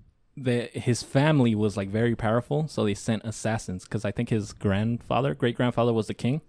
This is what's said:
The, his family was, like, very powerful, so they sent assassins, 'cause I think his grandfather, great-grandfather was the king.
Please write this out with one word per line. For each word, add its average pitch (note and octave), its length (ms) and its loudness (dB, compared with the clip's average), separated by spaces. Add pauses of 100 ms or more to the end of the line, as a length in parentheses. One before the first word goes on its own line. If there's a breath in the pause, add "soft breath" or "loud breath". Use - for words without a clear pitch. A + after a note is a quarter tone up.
(380)
The, B2 360 -2
his B2 280 -2
family C#3 540 4
was, G#2 220 0
like, G2 120 -4
very A2+ 260 0
powerful, B2 520 -2
so - 180 -2
they G2+ 80 0
sent G#2+ 320 -4
assassins, G#2+ 600 -6
'cause - 200 -6
I G2+ 60 -2
think A#2+ 180 -4
his G#2+ 240 -2
grandfather, A#2 800 0
great-grandfather A#2+ 600 0
was A2 140 0
the A2 60 -6
king. B2+ 360 -2